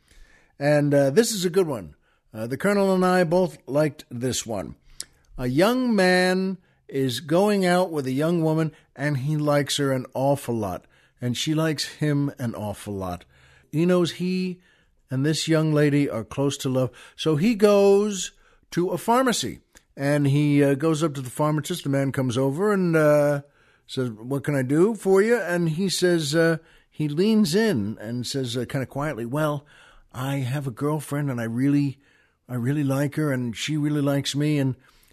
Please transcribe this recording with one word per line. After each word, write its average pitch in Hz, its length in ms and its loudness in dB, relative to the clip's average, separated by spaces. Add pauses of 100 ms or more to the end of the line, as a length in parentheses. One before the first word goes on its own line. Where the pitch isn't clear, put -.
(580)
And, 147 360 2
uh, 139 160 4
this 226 200 2
is 190 140 -4
a 180 60 -2
good 180 160 2
one. 98 280 -8 (380)
Uh, 110 140 -6
the 131 100 -6
Colonel 196 380 0
and 185 100 2
I 180 200 4
both 170 420 0
liked 143 440 -2
this 120 360 -4
one. 92 300 -8 (600)
A 127 120 -6
young 226 480 2
man 185 600 2 (280)
is 135 320 -2
going 185 480 2
out 180 240 2
with 147 160 -4
a 131 60 -2
young 160 320 0
woman, 156 260 0 (240)
and 143 220 -2
he 147 200 -2
likes 147 420 0
her 139 140 0
an 127 220 -4
awful 135 400 0
lot, 98 300 -6 (360)
and 123 160 -4
she 156 180 -2
likes 156 400 -2
him 143 440 0
an 117 160 -6
awful 101 400 -8
lot. 92 300 -8 (480)
He 156 120 0
knows 180 280 2
he 185 480 -4 (500)
and 135 160 0
this 156 220 -2
young 156 240 2
lady 147 360 2
are 110 140 -6
close 139 360 -2
to 139 100 -4
love, 127 220 0 (260)
so 156 180 0
he 202 220 2
goes 202 760 4 (400)
to 175 200 -2
a 175 80 -2
pharmacy, 226 600 0 (380)
and 143 320 2
he, 143 340 4
uh, 139 120 4
goes 156 280 0
up 156 120 0
to 139 60 -8
the 123 100 -10
pharmacist. 151 520 -2
The 143 80 -2
man 139 220 0
comes 131 260 -2
over 147 340 0
and, 180 220 2
uh, 147 480 4 (460)
says, 127 220 -4
"What 120 340 -6
can 147 100 -2
I 131 80 0
do 160 320 2
for 190 260 2
you?" 233 160 4
And 175 340 0
he 180 180 -2
says, 165 440 0
uh, 165 260 2 (300)
he 151 200 -4
leans 190 480 2
in 135 440 0
and 117 240 -8
says, 127 320 -6
uh, 120 100 -4
kinda 131 200 -4
quietly, 139 400 -6
"Well, 147 400 -2 (460)
I 135 240 -4
have 139 320 -4
a - 20 -4
girlfriend, 143 580 -4
and 120 120 -4
I 113 40 -4
really, 139 540 0 (500)
I 120 60 -8
really 139 300 -2
like 139 320 -2
her, 151 160 0
and 123 240 -4
she 151 200 -4
really 147 240 0
likes 139 360 0
me, 147 220 0
and 135 180 0 (360)